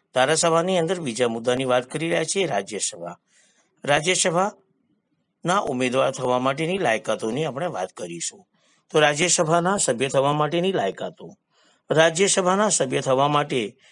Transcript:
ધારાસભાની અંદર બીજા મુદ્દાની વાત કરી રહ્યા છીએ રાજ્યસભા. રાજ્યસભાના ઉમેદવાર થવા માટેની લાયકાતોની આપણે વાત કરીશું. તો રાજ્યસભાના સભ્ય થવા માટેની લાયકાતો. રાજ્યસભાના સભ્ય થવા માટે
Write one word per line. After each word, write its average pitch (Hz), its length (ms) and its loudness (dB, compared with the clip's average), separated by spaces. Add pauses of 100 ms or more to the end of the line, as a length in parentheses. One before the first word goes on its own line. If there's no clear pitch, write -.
(160)
ધારાસભાની 165 600 2
અંદર 175 220 0
બીજા 120 280 -2
મુદ્દાની 123 380 0
વાત 127 200 2
કરી 160 240 -6
રહ્યા 165 140 0
છીએ 190 220 -2
રાજ્યસભા. 170 720 -6 (680)
રાજ્યસભાના 175 1800 -2
ઉમેદવાર 131 520 0
થવા 127 280 -2
માટેની 151 380 -2
લાયકાતોની 113 680 -2
આપણે 139 200 -6
વાત 104 280 -6
કરીશું. - 540 -12 (460)
તો 160 60 4
રાજ્યસભાના 170 760 2
સભ્ય 139 320 0
થવા 139 240 2
માટેની 160 380 0
લાયકાતો. 98 560 -4 (640)
રાજ્યસભાના 180 800 4
સભ્ય 139 320 0
થવા 135 260 2
માટે 147 340 0 (300)